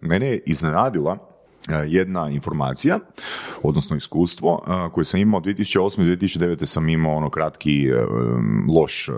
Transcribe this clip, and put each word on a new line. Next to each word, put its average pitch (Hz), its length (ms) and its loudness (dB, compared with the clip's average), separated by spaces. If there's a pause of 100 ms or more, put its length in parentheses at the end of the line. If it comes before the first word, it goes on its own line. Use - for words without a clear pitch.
Mene 92 260 2
je 123 120 0
iznenadila, 82 800 0 (520)
e, 76 180 0
jedna 90 420 0
informacija, 73 720 -2 (640)
odnosno 76 340 0
iskustvo, 82 680 0 (240)
e, 82 60 -10
koje 85 120 0
sam 92 160 0
imao 101 200 4
dvije 95 160 -2
tisuće 98 240 0
osme, 98 240 2
dvije 87 140 2
tisuće 92 200 -2
devete 85 280 0
sam 80 220 -2
imao, 80 260 2
ono, 76 160 -2
kratki, 76 560 0
e, 64 80 2 (760)
loš, - 380 2
e, 65 100 -8